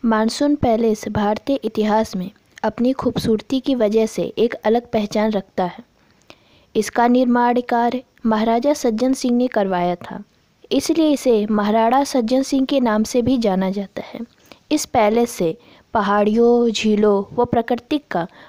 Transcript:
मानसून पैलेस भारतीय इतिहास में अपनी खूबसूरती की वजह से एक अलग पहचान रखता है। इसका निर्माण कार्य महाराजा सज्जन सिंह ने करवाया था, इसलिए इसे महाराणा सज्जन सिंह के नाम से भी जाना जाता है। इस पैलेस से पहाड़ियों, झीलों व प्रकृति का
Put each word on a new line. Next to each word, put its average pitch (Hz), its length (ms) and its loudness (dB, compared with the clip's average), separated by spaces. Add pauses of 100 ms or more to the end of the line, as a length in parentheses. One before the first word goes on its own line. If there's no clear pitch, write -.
मानसून 226 500 2
पैलेस 226 540 0
भारतीय 214 560 -2
इतिहास 214 520 0
में 180 140 -6 (320)
अपनी 233 300 0
खूबसूरती 240 680 -2
की 269 140 -2
वजह 220 320 2
से 185 160 -6 (160)
एक 226 180 0
अलग 233 360 -2
पहचान 214 380 -2
रखता 196 340 -4
है। 180 200 -8 (920)
इसका 233 340 0
निर्माण 240 600 2
कार्य 240 340 -2 (240)
महाराजा 226 460 0
सज्जन 247 400 0
सिंह 247 240 0
ने 247 120 2
करवाया 180 480 0
था, - 260 -14 (500)
इसलिए 311 380 2
इसे 233 360 2
महाराणा 220 580 2
सज्जन 254 380 0
सिंह 269 240 0
के 277 140 0
नाम 220 240 2
से 240 180 0
भी 247 160 2
जाना 190 320 0
जाता 196 340 -8
है। - 160 -14 (500)
इस 302 160 -2
पैलेस 233 440 2
से 165 260 -2 (380)
पहाड़ियों, 226 760 2
झीलों 208 520 2 (140)
व 240 80 2
प्रकृति 240 560 -2 (100)
का 175 160 -2 (220)